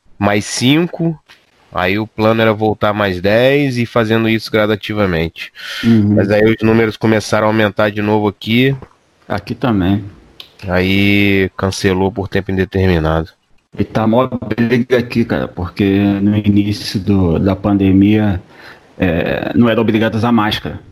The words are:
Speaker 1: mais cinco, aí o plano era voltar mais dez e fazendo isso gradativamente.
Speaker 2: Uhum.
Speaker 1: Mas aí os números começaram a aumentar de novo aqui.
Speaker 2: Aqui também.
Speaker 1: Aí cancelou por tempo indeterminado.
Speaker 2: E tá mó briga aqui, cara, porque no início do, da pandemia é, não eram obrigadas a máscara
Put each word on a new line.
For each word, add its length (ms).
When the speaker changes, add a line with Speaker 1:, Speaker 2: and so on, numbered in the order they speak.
Speaker 1:
mais 260
cinco, 720
aí 280
o 60
plano 360
era 100
voltar 400
mais 280
dez 580
e 80
fazendo 420
isso 220
gradativamente. 1000
Speaker 2:
Uhum. 320
Speaker 1:
Mas 160
aí 120
os 180
números 340
começaram 500
a 40
aumentar 400
de 120
novo 240
aqui. 480
Speaker 2:
Aqui 260
também. 500
Speaker 1:
Aí 880
cancelou 520
por 180
tempo 220
indeterminado. 760
Speaker 2:
E 60
tá 220
mó 220
briga 420
aqui, 260
cara, 240
porque 360
no 140
início 640
do, 380
da 180
pandemia 840
é, 560
não 140
eram 140
obrigadas 420
a 80
máscara 480